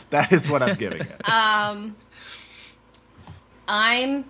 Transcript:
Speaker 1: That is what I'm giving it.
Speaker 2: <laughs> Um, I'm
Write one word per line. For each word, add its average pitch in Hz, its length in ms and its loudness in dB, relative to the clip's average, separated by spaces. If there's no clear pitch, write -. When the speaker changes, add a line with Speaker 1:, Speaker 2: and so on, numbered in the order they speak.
Speaker 1:
That 147 220 4
is 147 180 4
what 139 120 2
I'm 139 140 2
giving 104 260 -6
it. - 220 -12
Speaker 2:
<laughs> 202 60 -2
Um, 214 640 0
I'm 247 600 2